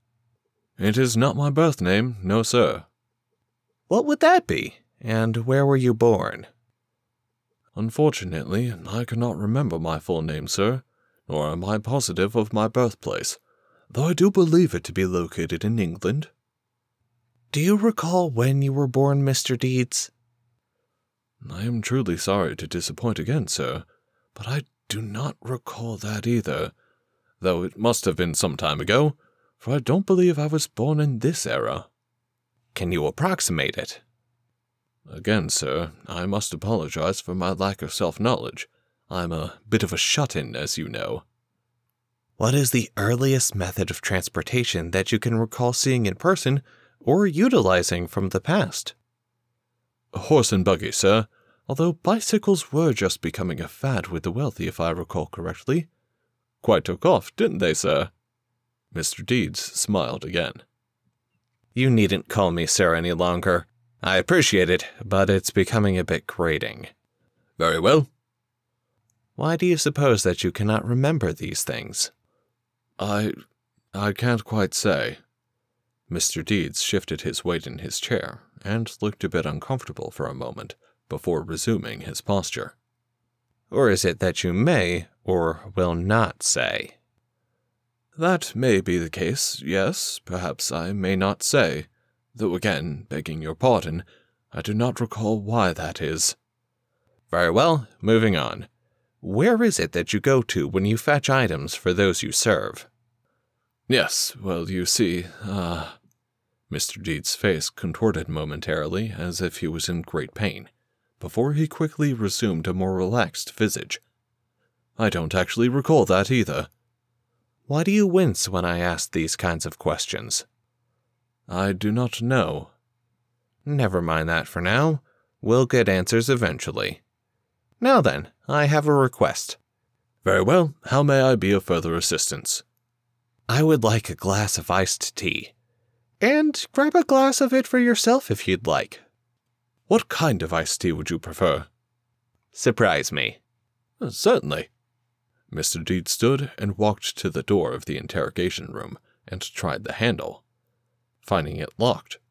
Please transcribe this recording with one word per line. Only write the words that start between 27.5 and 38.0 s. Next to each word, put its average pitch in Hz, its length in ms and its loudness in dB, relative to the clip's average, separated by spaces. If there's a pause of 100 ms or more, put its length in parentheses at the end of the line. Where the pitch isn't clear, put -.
it - 160 -6
must 117 260 0
have 87 120 0
been 85 180 0
some 78 220 0
time 76 240 -2
ago, 135 360 2 (400)
for 120 180 -4
I 147 40 0
don't 185 260 0
believe 180 340 4
I 147 80 -2
was 156 200 -2
born 151 340 0
in 135 200 0
this 147 260 -2
era. 64 400 -4 (880)
Can 90 180 -4
you 76 140 0
approximate 85 720 -2
it? - 240 -10 (1080)
Again, 95 380 0
sir, 78 440 -2 (140)
I 87 200 -6
must 98 260 -4
apologize 85 680 -2
for 90 140 -8
my 92 180 -2
lack 98 280 -2
of - 140 -8
self-knowledge. - 760 -2 (400)